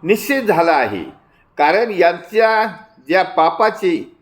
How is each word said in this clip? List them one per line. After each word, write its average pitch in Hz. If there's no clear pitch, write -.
निश्चित 226
झालं 170
आहे, 104
कारण 190
यांच्या 214
ज्या 180
पापाची 175